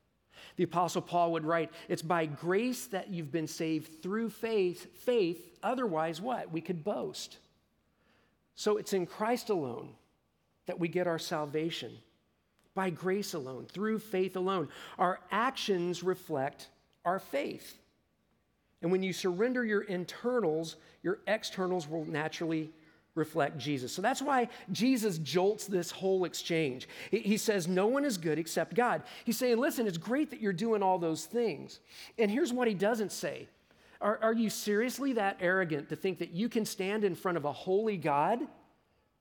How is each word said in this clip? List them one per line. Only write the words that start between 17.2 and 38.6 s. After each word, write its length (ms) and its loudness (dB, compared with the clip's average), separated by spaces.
And 80 2
when 100 2
you 100 -2
surrender 540 0
your 160 2
internals, 920 -2
your 240 0
externals 640 -2
will 160 -4
naturally 640 -2
reflect 420 0
Jesus. 340 -2
So 100 -6
that's 200 2
why 260 2
Jesus 460 2
jolts 480 2
this 260 -2
whole 320 2
exchange. 640 -2
He, 80 4
he 180 2
says, 300 2
"No 200 4
one 180 4
is 120 0
good 220 0
except 360 -2
God." 280 2
He's 120 0
saying, 200 4
"Listen, 300 2
it's 100 -2
great 320 0
that 100 -12
you're 140 0
doing 280 2
all 180 4
those 260 0
things." 560 -2
And 140 4
here's 220 2
what 160 4
he 60 2
doesn't 360 2
say. 380 -6
"Are, 220 2
are 120 4
you 160 2
seriously 640 0
that 280 0
arrogant 480 2
to 80 -4
think 220 -2
that 120 -4
you 160 0
can 180 0
stand 380 -2
in 120 2
front 220 0
of 60 -2
a 80 0
holy 460 0
God 420 4